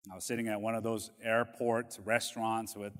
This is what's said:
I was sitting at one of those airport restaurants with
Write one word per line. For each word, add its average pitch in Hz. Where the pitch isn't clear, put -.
I 92
was 92
sitting 117
at 107
one 110
of 110
those 110
airport 117
restaurants 113
with 104